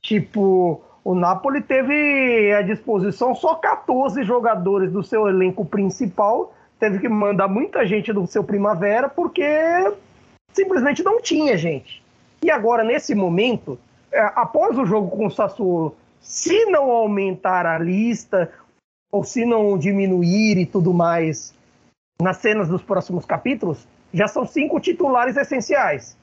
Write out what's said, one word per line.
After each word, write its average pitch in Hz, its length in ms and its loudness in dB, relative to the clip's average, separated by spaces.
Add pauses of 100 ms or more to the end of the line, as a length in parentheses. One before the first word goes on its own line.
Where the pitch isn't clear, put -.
tipo, 190 800 2 (200)
o 185 120 -2
Napoli 190 480 0
teve 262 880 2
à 208 80 4
disposição 208 760 -2
só 320 200 0
quatorze 269 680 -2
jogadores 202 720 0
do 190 100 -2
seu 214 240 0
elenco 185 380 0
principal, 208 920 -2 (240)
teve 202 200 0
que 214 100 -2
mandar 202 380 2
muita 240 400 -2
gente 214 260 -2
do 196 140 -2
seu 202 160 -4
Primavera, 202 680 0
porque 349 380 -2 (1040)
simplesmente 330 520 0
não 440 180 2
tinha 285 340 0
gente. 156 460 -6 (400)
E 320 80 2
agora, 233 320 2
nesse 247 320 -2
momento, 185 640 0 (340)
é, - 80 2 (140)
após 285 420 0
o 262 80 0
jogo 196 320 -2
com 208 100 -2
o - 40 -2
Sassuolo, 185 680 -2 (280)
se 392 400 0
não 294 260 2
aumentar 196 760 0
a 165 120 0
lista, 190 720 -2 (640)
ou 202 100 -2
se 233 220 -4
não 214 320 2
diminuir 196 800 2
e 180 100 0
tudo 180 260 0
mais, 170 640 0 (640)
nas 180 180 0
cenas 214 300 0
dos 180 140 -2
próximos 180 440 -4
capítulos, 185 600 -4 (260)
já 190 140 -2
são 233 200 -4
cinco 311 340 -2
titulares 262 560 -2
essenciais. 247 880 -4